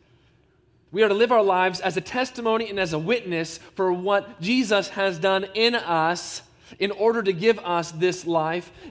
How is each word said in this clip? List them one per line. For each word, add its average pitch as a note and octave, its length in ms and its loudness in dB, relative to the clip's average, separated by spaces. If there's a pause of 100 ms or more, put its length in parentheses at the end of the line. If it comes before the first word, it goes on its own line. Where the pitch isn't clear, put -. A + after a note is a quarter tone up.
(920)
We G3+ 120 2
are G#3+ 40 6
to G3 60 2
live A3 180 4
our A3+ 120 6
lives F#3 360 2
as F3+ 160 -2
a F#3 60 -2
testimony A#3 680 -2
and G3 100 -4
as F3+ 120 -2
a D#3 80 -2
witness F3 600 -2 (160)
for F#3 180 2
what G3 480 -2
Jesus G#3 480 0
has G3 300 -2
done F#3+ 340 2
in A3+ 220 2
us E3+ 680 -2 (380)
in G3+ 120 -2
order A3+ 300 2
to F#3+ 120 0
give G#3 260 2
us E3+ 320 -2
this F3 340 -2
life. E3 460 -2 (180)